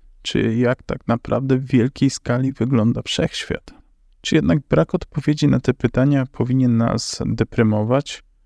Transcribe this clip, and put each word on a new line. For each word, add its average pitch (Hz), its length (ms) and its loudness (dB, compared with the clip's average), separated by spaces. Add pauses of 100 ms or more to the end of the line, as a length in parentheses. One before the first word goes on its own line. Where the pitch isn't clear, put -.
(220)
czy 113 320 -2
jak 123 280 0
tak - 260 -8
naprawdę 127 500 0
w 135 80 -6
wielkiej 131 440 2
skali 131 420 -2
wygląda 113 500 0
wszechświat. - 720 -6 (460)
Czy - 140 -2
jednak 151 240 2 (120)
brak 160 240 2
odpowiedzi 151 540 -2
na 131 120 2
te - 140 0
pytania 135 520 0
powinien 123 500 0
nas 117 500 -2
deprymować? 113 960 0 (240)